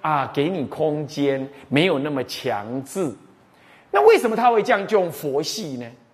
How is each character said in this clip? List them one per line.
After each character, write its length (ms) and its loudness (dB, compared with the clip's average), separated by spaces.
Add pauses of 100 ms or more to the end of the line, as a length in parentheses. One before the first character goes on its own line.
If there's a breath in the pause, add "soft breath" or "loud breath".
啊， 300 0
给 160 0
你 180 -4
空 380 -4
间， 440 -2 (200 loud breath)
没 180 2
有 120 0
那 140 -4
么 100 -2
强 640 -6
制。 280 -6 (760 soft breath)
那 160 2
为 100 10
什 140 2
么 60 -2
他 160 4
会 100 4
这 100 0
样 140 0
就 140 2
用 100 -2
佛 320 -4
系 360 -8
呢？ 120 -12 (240)